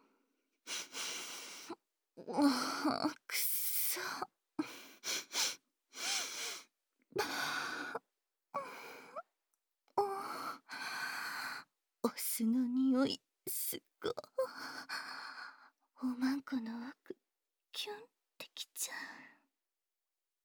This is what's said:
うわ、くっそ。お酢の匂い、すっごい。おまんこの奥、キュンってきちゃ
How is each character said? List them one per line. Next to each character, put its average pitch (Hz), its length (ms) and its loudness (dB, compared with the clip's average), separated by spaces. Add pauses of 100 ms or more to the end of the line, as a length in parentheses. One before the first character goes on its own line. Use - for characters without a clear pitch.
(2250)
う - 160 -8
わ、 277 800 6 (160)
く - 80 -4
っ - 20 2
そ。 - 640 2 (4000)
お 240 120 6
酢 - 300 0
の 240 220 6
匂 262 400 6
い、 - 160 -2 (260)
す - 300 -2
っ - 40 -20 (180)
ご - 100 0
い。 - 20 2 (1900)
お 254 40 4 (120)
ま 262 160 6
ん 285 80 0
こ 262 180 0
の 233 300 -4
奥、 - 260 -10 (560)
キ - 180 -4
ュ 415 40 -6
ン - 20 -12
っ 453 120 -16 (280)
て - 180 -14
き - 120 -8
ち - 240 -6
ゃ - 40 -8 (1500)